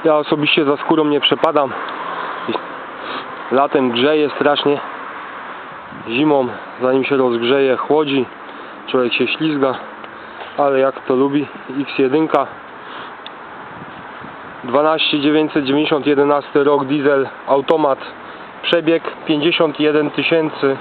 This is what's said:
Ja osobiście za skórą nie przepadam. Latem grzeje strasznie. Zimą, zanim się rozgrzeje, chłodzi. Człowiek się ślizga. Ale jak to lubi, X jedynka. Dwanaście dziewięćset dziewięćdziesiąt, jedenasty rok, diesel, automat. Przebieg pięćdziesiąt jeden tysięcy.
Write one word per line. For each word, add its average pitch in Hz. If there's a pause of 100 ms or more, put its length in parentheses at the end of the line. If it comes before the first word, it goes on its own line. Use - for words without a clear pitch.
Ja 156
osobiście 151
za 139
skórą 160
nie 147
przepadam. 147 (1800)
Latem 135
grzeje 143
strasznie. 143 (1300)
Zimą, 135 (340)
zanim 127
się 139
rozgrzeje, 127
chłodzi. 139 (640)
Człowiek 123
się 123
ślizga. 143 (840)
Ale 139
jak 135
to -
lubi, 139 (340)
X -
jedynka. 139 (2250)
Dwanaście 151
dziewięćset 151
dziewięćdziesiąt, 143
jedenasty 143
rok, 139
diesel, 139 (200)
automat. 139 (640)
Przebieg 165 (220)
pięćdziesiąt 156
jeden 151
tysięcy. 147